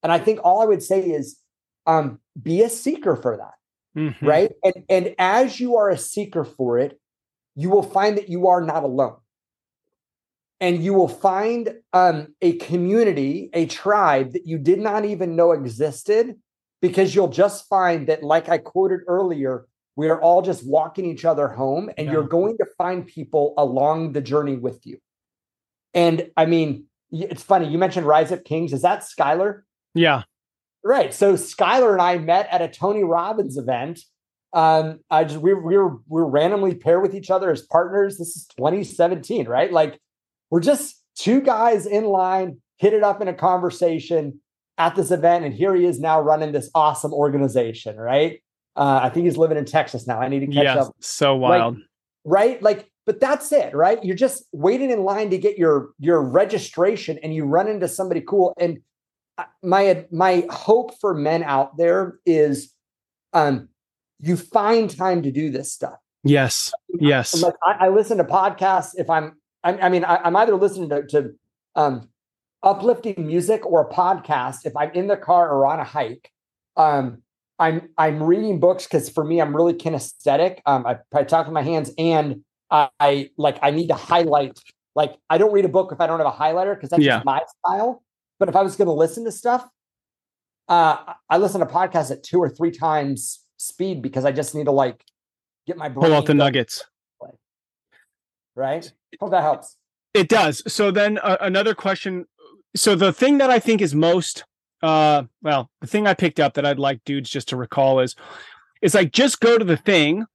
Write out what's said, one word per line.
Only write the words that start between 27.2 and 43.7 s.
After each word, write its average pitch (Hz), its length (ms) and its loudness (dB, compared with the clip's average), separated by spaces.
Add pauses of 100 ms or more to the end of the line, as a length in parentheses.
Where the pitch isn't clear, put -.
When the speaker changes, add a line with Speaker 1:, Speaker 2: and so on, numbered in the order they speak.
Speaker 1:
it's - 140 -14
funny, 180 240 2
you 151 100 -4
mentioned 180 300 -2
Rise 160 240 4
Up 175 140 -8
Kings. 160 260 -6
Is 135 120 -4
that 190 180 0
Skylar? 175 640 -2 (300)
Speaker 2:
Yeah. 156 300 2 (600)
Speaker 1:
Right. 214 300 2
So 202 200 2
Skylar 202 580 2
and 185 100 2
I 180 160 2
met 170 320 0
at 180 120 -2
a 160 60 -4
Tony 202 360 -4
Robbins 175 540 -2
event. 127 420 -6 (540)
Um, 160 480 2 (100)
I 160 140 2
just, 147 160 -10
we, 185 120 4
we 180 240 0
were, 175 200 0 (100)
we 160 140 -2
were 156 80 0
randomly 180 460 0
paired 175 260 2
with 196 120 -2
each 196 160 -14
other 185 220 0
as 143 100 -4
partners. 196 560 -2
This 170 180 -12
is - 120 -20 (100)
twenty 170 260 -2
seventeen, 170 640 -2
right? 143 240 0
Like, 165 280 0 (500)
we're 165 120 2
just - 380 -2 (160)
two 254 260 2
guys 233 440 2
in 208 200 -2
line, 185 560 -2 (160)
hit 208 160 2
it 208 100 4
up 202 180 0
in 202 60 -4
a 175 60 -6
conversation 170 1080 -2 (380)